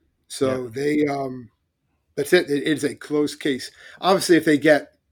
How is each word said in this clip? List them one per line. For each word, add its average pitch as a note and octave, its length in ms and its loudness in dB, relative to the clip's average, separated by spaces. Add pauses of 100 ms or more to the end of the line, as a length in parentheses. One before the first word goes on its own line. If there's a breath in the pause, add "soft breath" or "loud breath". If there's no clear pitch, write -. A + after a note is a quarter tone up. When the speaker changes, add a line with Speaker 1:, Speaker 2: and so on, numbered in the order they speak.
(280)
Speaker 1:
So C3 380 -2
Speaker 2:
Yeah. A#2 80 -12
Speaker 1:
they, D3 340 0
um, C3 420 -8 (640)
that's C#3+ 180 -4
it. D3 180 4
It C#3+ 120 -2
is D3 200 -2
a C3 100 -2
closed D3 460 -4
case. C3 320 -4 (280 loud breath)
Obviously, F3+ 380 2
if D3+ 80 0
they D3+ 140 4
get D3 340 2 (180)